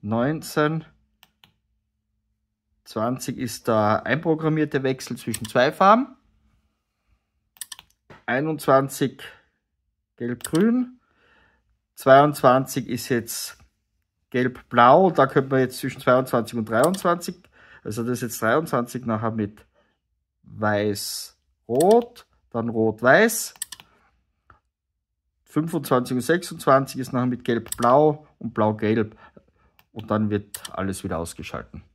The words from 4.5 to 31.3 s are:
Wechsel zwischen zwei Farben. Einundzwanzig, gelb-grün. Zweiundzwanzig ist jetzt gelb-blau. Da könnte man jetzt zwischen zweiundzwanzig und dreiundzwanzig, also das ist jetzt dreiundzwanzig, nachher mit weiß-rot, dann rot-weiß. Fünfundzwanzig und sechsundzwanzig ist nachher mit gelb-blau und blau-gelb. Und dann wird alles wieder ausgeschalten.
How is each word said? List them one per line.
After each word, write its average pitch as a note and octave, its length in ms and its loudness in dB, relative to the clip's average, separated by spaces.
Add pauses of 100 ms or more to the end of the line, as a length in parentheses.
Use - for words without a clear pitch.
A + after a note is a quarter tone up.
Wechsel C3 340 -4
zwischen A2 320 -8
zwei C3 240 2
Farben. G#3+ 420 4 (2000)
Einundzwanzig, C#3 960 0 (920)
gelb-grün. F#3+ 840 -2 (960)
Zweiundzwanzig C3+ 920 4
ist - 200 -8
jetzt - 480 -6 (720)
gelb-blau. B2+ 840 4
Da - 160 2
könnte C3+ 240 0
man C3 100 2
jetzt B2+ 180 -2
zwischen - 240 -8
zweiundzwanzig B2 560 0
und A2 100 -6
dreiundzwanzig, F3 680 0 (460)
also A2 200 -8
das A#2+ 160 -4
ist - 40 -8
jetzt A#2 200 -8
dreiundzwanzig, B2 640 -2
nachher A2+ 240 -2
mit A2 360 -6 (760)
weiß-rot, G#2+ 1800 -2 (240)
dann A#2 180 -4
rot-weiß. A#2+ 840 2 (1900)
Fünfundzwanzig C#3+ 720 -2
und B2 60 -2
sechsundzwanzig D3 760 0
ist B2+ 140 -8
nachher B2 120 0
mit B2 180 -4
gelb-blau B2+ 840 2 (120)
und A#2 140 -10
blau-gelb. G#2+ 680 -2 (760)
Und A2 180 -12
dann G#2+ 180 0
wird - 480 -8
alles G2 280 -8
wieder F2+ 140 -6
ausgeschalten. - 680 -12 (100)